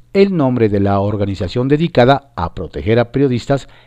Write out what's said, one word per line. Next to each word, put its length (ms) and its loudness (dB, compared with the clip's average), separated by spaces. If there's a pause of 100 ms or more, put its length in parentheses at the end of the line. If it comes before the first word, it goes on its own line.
(120)
el 220 2
nombre 320 0
de 120 0
la 200 0
organización 680 -4
dedicada 680 2
a 200 -6
proteger 420 -2
a 140 0
periodistas 580 -2 (180)